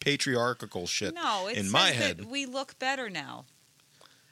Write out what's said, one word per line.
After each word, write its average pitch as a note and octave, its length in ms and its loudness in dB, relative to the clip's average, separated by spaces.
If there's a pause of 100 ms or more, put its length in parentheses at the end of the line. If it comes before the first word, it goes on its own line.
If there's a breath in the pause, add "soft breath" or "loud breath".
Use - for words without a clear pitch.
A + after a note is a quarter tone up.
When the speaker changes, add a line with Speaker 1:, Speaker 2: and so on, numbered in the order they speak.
Speaker 1:
patriarchal A#2+ 840 0
shit F#2 300 -2
Speaker 2:
No, C4 320 -2
it - 100 -4
Speaker 1:
in G#2 60 0
Speaker 2:
says G2 80 0
Speaker 1:
my F3 180 8
Speaker 2:
that C#3 60 4
Speaker 1:
head. G#2 300 0
Speaker 2:
we C4+ 200 -4
look C4+ 320 -6
better C4 320 -2
now. C3 360 -8 (880 soft breath)